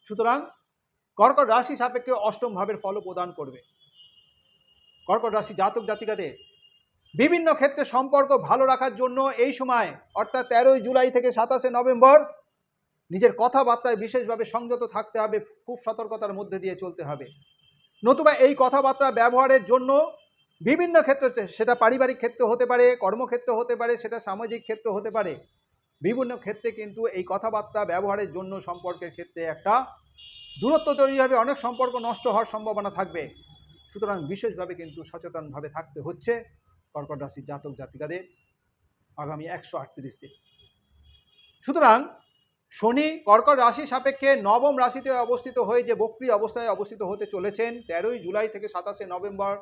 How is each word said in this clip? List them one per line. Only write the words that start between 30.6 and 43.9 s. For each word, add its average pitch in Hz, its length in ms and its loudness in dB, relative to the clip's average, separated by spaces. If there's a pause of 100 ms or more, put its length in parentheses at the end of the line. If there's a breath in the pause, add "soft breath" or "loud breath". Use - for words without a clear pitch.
দূরত্ব 302 280 2 (100)
তৈরি 269 200 4
হবে, 262 240 4
অনেক 277 220 -2
সম্পর্ক 247 280 -2 (140)
নষ্ট 233 200 -6
হওয়ার 220 260 0
সম্ভাবনা 214 460 -6
থাকবে। 165 240 -6 (680)
সুতরাং 202 260 -4 (140)
বিশেষভাবে 180 500 -8
কিন্তু 160 220 -18
সচেতনভাবে 151 680 -14
থাকতে 156 360 -14
হচ্ছে 185 280 -6 (600)
কর্কট 147 280 -10
রাশির 135 280 -16
জাতক 143 300 -12
জাতিকাদের 147 420 -12 (960)
আগামী 151 280 -10 (100)
একশো - 220 -14
আটত্রিশ - 440 -14
দিন। - 120 -20 (1300)
সুতরাং 269 320 6 (760)
শনি 254 340 0 (200)
কর্কট 226 320 6
রাশি 240 320 2